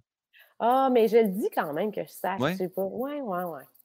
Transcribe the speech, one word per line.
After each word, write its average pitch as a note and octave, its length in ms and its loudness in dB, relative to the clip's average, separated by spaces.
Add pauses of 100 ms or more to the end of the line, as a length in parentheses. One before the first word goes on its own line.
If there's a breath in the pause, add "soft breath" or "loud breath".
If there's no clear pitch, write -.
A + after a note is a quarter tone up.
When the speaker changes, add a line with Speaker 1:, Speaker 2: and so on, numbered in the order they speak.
(600 soft breath)
Speaker 1:
Ah, C4 320 4
mais A3+ 160 6
je G3+ 80 4
le A3+ 120 6
dis G#3+ 240 -2
quand F3 200 -2
même F#3+ 200 -2
que - 120 -6
je - 40 -12
sac, F#3 320 -6
Speaker 2:
Ouais. D3 120 0
Speaker 1:
je F#3+ 60 -6
sais F#3 100 -4
pas. F#3+ 140 -6
Ouais, A#3+ 380 -6
ouais, F#3 220 -6
ouais, D#3+ 200 -10 (220)